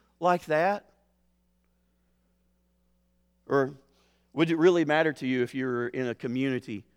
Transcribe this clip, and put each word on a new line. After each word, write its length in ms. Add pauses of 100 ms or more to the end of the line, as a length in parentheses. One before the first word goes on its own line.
(200)
like 260
that? 400 (2500)
Or 260 (600)
would 160
it 80
really 280
matter 280
to 140
you 160
if 100
you're 340
in 200
a 80
community 680 (120)